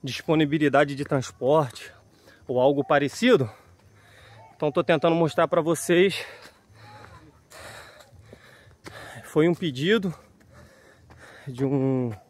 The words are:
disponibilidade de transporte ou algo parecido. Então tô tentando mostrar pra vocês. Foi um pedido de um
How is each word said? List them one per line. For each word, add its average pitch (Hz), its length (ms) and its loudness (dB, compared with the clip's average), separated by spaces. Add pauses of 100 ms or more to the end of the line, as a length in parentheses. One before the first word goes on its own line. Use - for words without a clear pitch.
disponibilidade 147 920 0
de 143 80 -6
transporte 135 880 -2 (560)
ou 127 120 0
algo 139 240 2
parecido. 147 640 2 (1080)
Então 151 160 -2
tô 175 100 0
tentando 165 320 2
mostrar 165 320 0
pra 170 140 0
vocês. 175 680 0 (3000)
Foi 160 240 0
um 175 60 0
pedido 175 600 -2 (1300)
de 127 160 -6
um 131 480 0 (200)